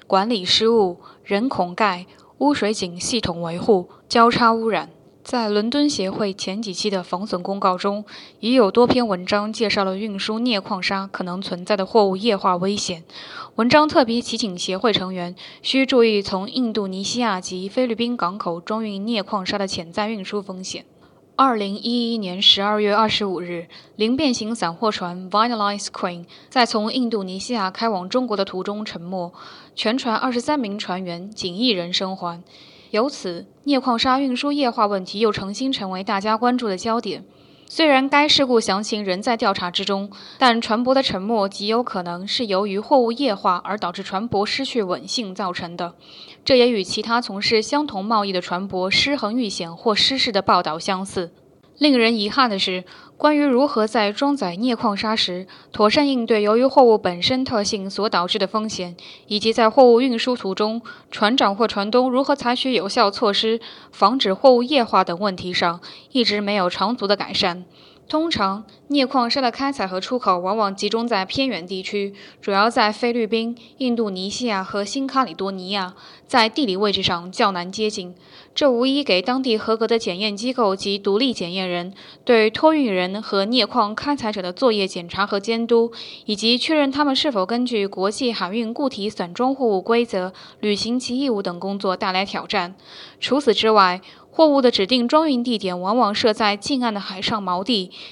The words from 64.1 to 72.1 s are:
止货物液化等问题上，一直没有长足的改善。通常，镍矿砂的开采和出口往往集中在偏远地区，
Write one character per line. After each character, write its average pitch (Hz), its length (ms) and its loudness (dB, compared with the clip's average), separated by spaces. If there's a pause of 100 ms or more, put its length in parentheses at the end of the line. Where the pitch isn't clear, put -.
止 233 160 2
货 254 200 6
物 240 100 6
液 247 220 2
化 202 180 4
等 175 160 -4
问 196 160 -2
题 180 180 -8
上， 170 280 0 (320)
一 254 100 2
直 208 180 0
没 202 140 -2
有 180 160 2
长 202 240 -2
足 202 140 -4
的 202 80 2
改 - 160 -6
善。 180 320 -2 (420)
通 320 240 0
常， 208 340 -2 (240)
镍 277 180 2
矿 247 240 0
砂 277 100 -2
的 247 100 0
开 277 220 -2
采 208 140 -4
和 185 120 -6
出 240 200 -4
口 185 200 2
往 190 200 -2
往 196 180 0
集 202 140 -4
中 226 180 -2
在 196 160 0
偏 269 240 -2
远 180 180 -6
地 185 160 -8
区， 202 300 -4 (280)